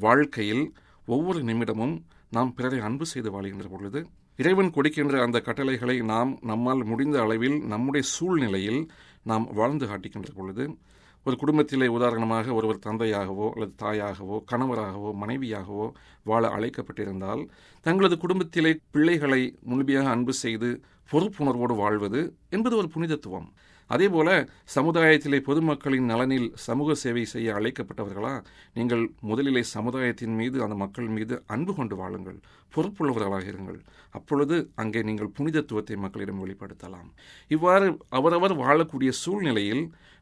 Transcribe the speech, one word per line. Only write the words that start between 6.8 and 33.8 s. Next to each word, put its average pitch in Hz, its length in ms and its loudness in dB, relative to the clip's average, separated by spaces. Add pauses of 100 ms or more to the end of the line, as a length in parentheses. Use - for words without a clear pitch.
முடிந்த 131 360 0
அளவில் 113 440 2
நம்முடைய 127 420 0
சூழ்நிலையில் 131 840 0 (320)
நாம் 110 300 -2
வாழ்ந்து 127 340 0
காட்டுகின்ற 101 480 -10
பொழுது, 98 420 -8 (480)
ஒரு 127 120 0
குடும்பத்திலே 143 500 2
உதாரணமாக 117 680 0
ஒருவர் 110 320 0
தந்தையாகவோ 107 640 -2
அல்லது 107 220 -6 (100)
தாயாகவோ 104 680 -4
கணவராகவோ 107 640 -2
மனைவியாகவோ 107 800 -6 (320)
வாழ 113 240 4
அழைக்கப்பட்டிருந்தால், 104 1000 -6 (320)
தங்களது 175 380 4
குடும்பத்திலே 165 600 2 (120)
பிள்ளைகளை 147 720 2
முழுமையாக 135 460 2
அன்பு 120 240 2
செய்து 120 480 -2 (320)
பொறுப்புணர்வோடு 135 640 0
வாழ்வது 104 580 0 (160)
என்பது 226 260 0
ஒரு 185 180 0
புனிதத்துவம். 110 580 -6 (340)
அதேபோல, 165 640 4 (160)
சமுதாயத்திலே 156 760 4
பொதுமக்களின் 143 640 2
நலனில் 123 500 0
சமூக 147 400 -2
சேவை 120 300 -2
செய்ய 110 280 -4
அழைக்கப்பட்டவர்களா, 104 920 -4 (300)
நீங்கள் 117 460 0
முதலிலே 123 420 0
சமுதாயத்தின் 117 720 -4
மீது, 123 280 -2
அந்த 107 120 -4
மக்கள் 101 320 -6
மீது 110 400 -4
அன்பு 160 280 -4
கொண்டு 107 220 -6
வாழுங்கள், 92 440 -10 (360)
பொறுப்புள்ளவர்களாக 123 680 -2
இருங்கள். 95 360 -10 (300)